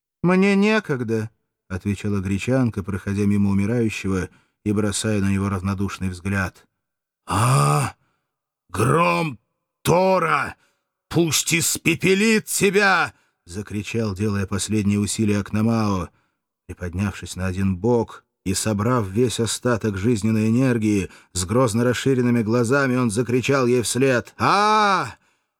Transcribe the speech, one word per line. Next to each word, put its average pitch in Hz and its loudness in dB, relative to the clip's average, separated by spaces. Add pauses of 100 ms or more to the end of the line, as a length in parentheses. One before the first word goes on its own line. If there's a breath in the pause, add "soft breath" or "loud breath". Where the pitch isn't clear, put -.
(220)
«Мне 190 4
некогда», — 131 0 (380)
отвечала 101 -2
гречанка, 101 0
проходя 101 -2
мимо 101 4
умирающего 98 0 (360 soft breath)
и 104 0
бросая 104 0
на 98 0
него 98 0
равнодушный 95 -4
взгляд. 92 -6 (640)
«А, 120 2 (760)
гром 156 0 (440)
Тора! 160 2 (520)
Пусть 156 0
испепелит 190 2
тебя!» — 190 0 (320)
закричал, 104 -6
делая 101 -2
последние 104 0
усилия, 104 0
Акномао. 104 -2 (580)
Приподнявшись 90 -8
на 90 -4
один 95 0
бок 113 0 (200)
и 92 -2
собрав 110 0
весь 110 0
остаток 113 -2
жизненной 110 0
энергии, 110 2 (220 loud breath)
с 90 -4
грозно 117 0
расширенными 123 0
глазами 123 0
он 123 0
закричал 127 0
ей 123 2
вслед: 123 0
«А, 196 0 (440)